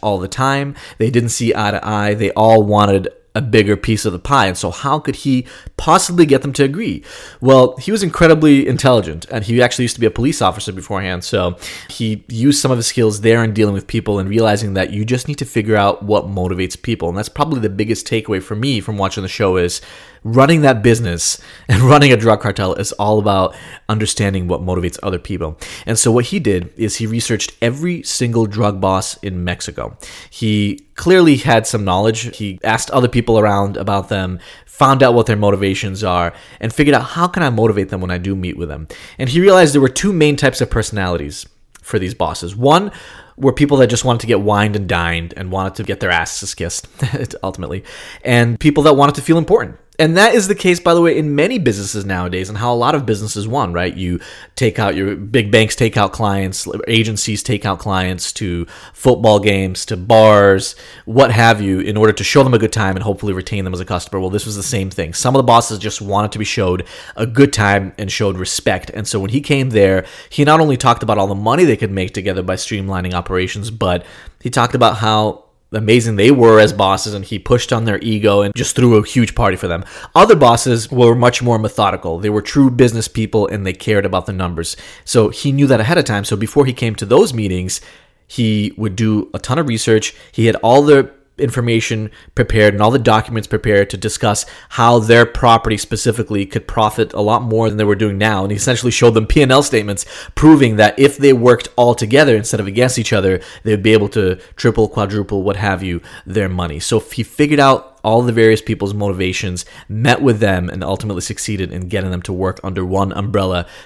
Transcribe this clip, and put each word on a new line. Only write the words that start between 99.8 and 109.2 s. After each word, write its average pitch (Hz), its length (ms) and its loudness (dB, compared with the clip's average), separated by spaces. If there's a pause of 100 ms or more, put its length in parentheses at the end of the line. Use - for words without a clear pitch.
proving 139 400 6
that 107 240 4
if 139 180 4
they 139 160 6
worked 117 420 4
all 120 200 4
together 127 400 2
instead 104 240 -4
of 98 80 -6
against 123 320 0
each 113 140 -2
other, 95 280 0 (220)
they 110 80 -2
would 98 120 0
be 110 100 4
able 104 160 2
to 92 260 -2 (200)
triple, 110 320 0
quadruple, 101 560 -4
what 98 120 -2
have 95 260 -2
you, 87 200 -6 (240)
their 95 240 -2
money. 85 300 -6
So 110 180 -2
if - 160 -4
he 120 100 -6
figured 147 360 0
out 135 300 4 (140)
all 123 180 2
the 120 120 -2
various 110 280 4
people's 101 320 -4
motivations, 92 720 -4 (220)